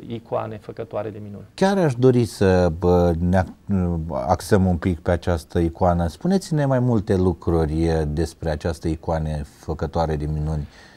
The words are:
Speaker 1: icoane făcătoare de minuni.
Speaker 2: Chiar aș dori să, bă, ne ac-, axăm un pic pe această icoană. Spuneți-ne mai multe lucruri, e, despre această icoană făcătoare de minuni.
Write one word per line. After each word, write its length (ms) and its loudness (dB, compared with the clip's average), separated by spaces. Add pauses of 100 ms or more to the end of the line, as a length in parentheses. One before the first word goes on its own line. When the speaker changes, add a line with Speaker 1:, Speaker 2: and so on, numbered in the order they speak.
Speaker 1:
icoane 560 -8
făcătoare 480 -10
de 120 -14
minuni. 220 -14 (100)
Speaker 2:
Chiar 240 2
aș 160 2
dori 300 4
să, 540 4
bă, 400 4
ne 240 2
ac-, 340 -6 (340)
axăm 560 2
un 100 2
pic 240 -2
pe 100 -2
această 480 -2
icoană. 480 2
Spuneți-ne 580 -2
mai 140 0
multe 380 0
lucruri, 680 0
e, 200 0
despre 460 -4
această 380 -4
icoană 400 -4 (300)
făcătoare 580 -4
de 160 -6
minuni. 360 -4 (280)